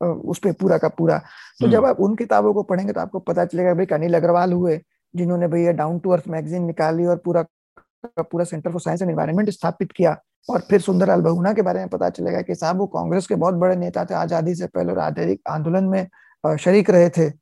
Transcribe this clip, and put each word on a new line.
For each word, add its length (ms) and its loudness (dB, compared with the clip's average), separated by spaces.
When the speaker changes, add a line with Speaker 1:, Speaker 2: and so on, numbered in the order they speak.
Speaker 1:
अ, 240 -2
उस 140 -6
पे 120 0
पूरा 260 2
का 100 0
पूरा। 300 2
तो 480 -8
Speaker 2:
हम्म। 60 6
Speaker 1:
जब 140 4
आप 140 2
उन 160 2
किताबों 380 2
को 100 0
पढ़ेंगे, 300 -2
तो 80 -4
आपको 180 -8
पता 260 -2
चलेगा 280 0
भाई 120 0
अनिल 280 0
अग्रवाल 400 2
हुए, 280 0
जिन्होंने 320 0
भैया 260 2
Down 280 -2
to 100 0
Earth 160 0
मैगजीन 360 -6
निकाली 420 -2
और 100 2
पूरा 280 -2
का 160 -10
पूरा 240 -4
Center 220 -8
for 100 -6
Science 240 -4
and 100 -2
Environment 380 0
स्थापित 420 -4
किया। 300 0
और 100 0
फिर 220 2
सुंदरलाल 400 2
बहुगुणा 320 0
के 80 0
बारे 180 0
में 100 -8
पता 200 -2
चलेगा 320 -4
कि 140 -6
साहब 220 -2
वो 100 -2
कांग्रेस 400 -2
के 80 0
बहुत 200 0
बड़े 200 2
नेता 300 -4
थे, 80 -8
आजादी 420 -2
से 120 -8
पहले 240 -2
और 80 -2
आजादी 480 -2
आंदोलन 360 -2
में, 240 -2
अ, 100 0
शरीक 340 4
रहे 200 8
थे। 200 2